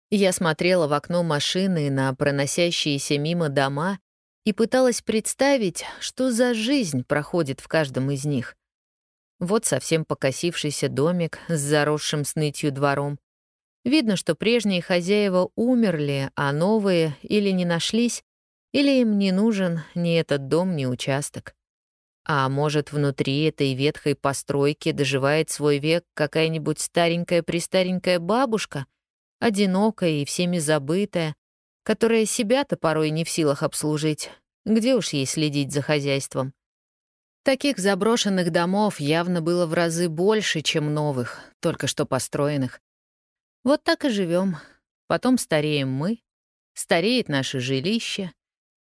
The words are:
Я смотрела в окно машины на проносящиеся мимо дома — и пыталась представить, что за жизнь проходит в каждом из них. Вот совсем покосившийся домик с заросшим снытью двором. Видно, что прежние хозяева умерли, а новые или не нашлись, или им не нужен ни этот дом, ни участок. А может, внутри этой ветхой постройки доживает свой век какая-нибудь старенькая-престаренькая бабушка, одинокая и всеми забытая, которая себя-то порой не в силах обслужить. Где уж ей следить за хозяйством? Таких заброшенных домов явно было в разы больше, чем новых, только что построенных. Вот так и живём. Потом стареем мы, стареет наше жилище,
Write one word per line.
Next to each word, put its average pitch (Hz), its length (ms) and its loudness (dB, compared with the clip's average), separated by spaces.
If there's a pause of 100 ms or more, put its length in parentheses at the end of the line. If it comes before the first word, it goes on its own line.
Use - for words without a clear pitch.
(100)
Я 196 220 4
смотрела 175 540 2
в 143 60 0
окно 175 300 0
машины 165 680 0
на 135 240 0
проносящиеся 143 1040 0
мимо 160 300 -2
дома — 143 500 0 (460)
и 214 80 0
пыталась 247 480 2
представить, 233 840 0 (140)
что - 320 -2
за 247 220 2
жизнь 220 520 -2
проходит 147 560 -2
в - 80 -20
каждом 135 420 0
из 139 160 -4
них. 139 280 -4 (840)
Вот 202 240 0
совсем 156 400 0
покосившийся 147 840 -2
домик 160 500 0 (100)
с 170 100 0
заросшим 147 680 0
снытью 151 460 -2
двором. 143 480 -2 (640)
Видно, 240 320 2
что - 180 -2
прежние 208 460 0
хозяева 185 760 2
умерли, 165 760 0
а 139 180 0
новые 175 680 2
или 202 280 0
не 180 160 0
нашлись, 220 580 0 (480)
или 277 280 4
им 214 180 2
не 196 120 2
нужен 190 520 0 (120)
ни 170 240 2
этот 143 300 -2
дом, 175 260 2
ни 139 120 -2
участок. 131 680 -4 (720)
А 139 220 2
может, 143 440 0
внутри 143 520 0
этой 143 300 0
ветхой 143 400 0
постройки 143 800 -2
доживает 139 580 0
свой 147 280 0
век 156 260 0 (100)
какая-нибудь 156 640 -2
старенькая-престаренькая 175 1400 0
бабушка, 208 680 -2 (520)
одинокая 190 840 2
и - 20 -2
всеми 180 340 -2
забытая, 156 760 0 (480)
которая 220 420 2
себя-то 247 540 0
порой 156 320 2
не 160 140 0
в - 40 -4
силах 147 340 0
обслужить. 151 680 -2 (340)
Где 220 320 2
уж 185 140 -2
ей 135 160 0
следить 143 460 -2
за 143 100 0
хозяйством? 139 720 -2 (880)
Таких 269 340 0
заброшенных 196 760 0
домов 185 480 0
явно 165 440 0
было 175 240 0
в 160 80 -4
разы 170 340 0
больше, 180 540 0
чем 151 320 -2
новых, 143 460 -2 (200)
только 151 260 -2
что 131 200 -2
построенных. 143 720 -2 (840)
Вот 285 180 2
так 330 220 0
и 285 60 2
живём. 185 480 0 (480)
Потом 240 320 2
стареем 147 520 0
мы, 160 300 -2 (540)
стареет 208 540 0
наше 135 320 -2
жилище, 160 720 -2 (500)